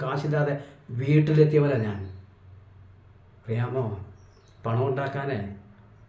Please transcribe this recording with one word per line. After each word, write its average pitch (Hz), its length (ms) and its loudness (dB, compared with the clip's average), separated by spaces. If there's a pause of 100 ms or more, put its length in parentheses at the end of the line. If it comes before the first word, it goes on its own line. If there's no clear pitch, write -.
കാശില്ലാതെ 147 500 -2 (460)
വീട്ടിലെത്തിയവനാണ് 147 880 4
ഞാൻ. 101 100 -4 (1500)
അറിയാമോ, 120 400 -2 (800)
പണം 117 240 0
ഉണ്ടാക്കാനേ 135 500 -4 (720)